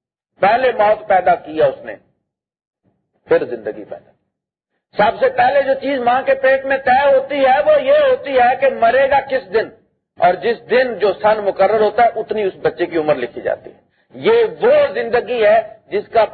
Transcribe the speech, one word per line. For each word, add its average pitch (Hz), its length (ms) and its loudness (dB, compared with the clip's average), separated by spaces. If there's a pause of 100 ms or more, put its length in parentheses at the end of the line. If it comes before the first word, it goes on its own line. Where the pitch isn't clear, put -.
(420)
پہلے 233 360 2
موت 214 300 0
پیدا 185 280 2
کیا 156 300 -2
اس 131 180 -2
نے، 110 100 -12 (1300)
پھر 160 180 2
زندگی 107 380 -10
پیدا۔ - 260 -20 (840)
سب - 260 0
سے 523 160 2
پہلے 640 260 2
جو - 180 0
چیز 269 220 -4
ماں 247 200 0
کے 269 180 0
پیٹ 269 260 0
میں 269 180 -2
طے 254 200 2
ہوتی 277 360 0
ہے 262 260 2
وہ 302 160 4
یہ 277 180 2
ہوتی 494 380 0
ہے 240 120 4 (100)
کہ 269 160 2
مرے 247 340 2
گا 277 180 2
کس 254 260 -6
دن، 208 140 -2 (500)
اور 180 240 2
جس 226 160 -2 (120)
دن 240 280 0
جو 190 140 0 (100)
سن 214 220 0
مقرر 196 360 0
ہوتا 208 220 0
ہے 220 180 0
اتنی 214 220 -6
اس 190 200 -4
بچے 160 240 -2
کی 160 120 -6
عمر 151 180 0
لکھی 120 260 -10
جاتی - 280 -6
ہے۔ - 100 -20 (340)
یہ 427 220 0 (260)
وہ 480 100 4 (220)
زندگی 233 480 -4
ہے 214 160 4 (320)
جس 196 220 -6
کا 220 220 2